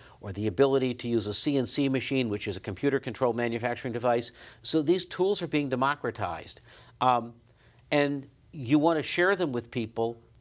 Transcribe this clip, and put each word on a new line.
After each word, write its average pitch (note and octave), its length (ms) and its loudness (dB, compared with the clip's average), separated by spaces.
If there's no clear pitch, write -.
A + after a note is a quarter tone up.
or G#2 140 -12
the G#2 140 -2
ability C3 480 4
to B2 120 -10
use A2+ 200 0
a G#2 60 -4
C C#3+ 240 0
N B2 80 2
C C#3 220 0
machine, C3 400 0
which G2+ 200 -4
is F#2 100 -4
a - 20 -8
computer-controlled B2 760 -2
manufacturing A#2+ 580 -4
device. A#2+ 380 0
So D#3+ 200 0
these E3+ 240 2
tools F#3+ 360 0
are E3 60 -6
being C#3+ 220 0
democratized. A#2+ 880 -4
Um, A#2+ 340 2
and C#3+ 360 2
you C#3 260 2
want D#3+ 200 4
to C#3+ 60 -2
share F#3 320 2
them F3 180 -2
with A#2 180 -6
people A2+ 460 -4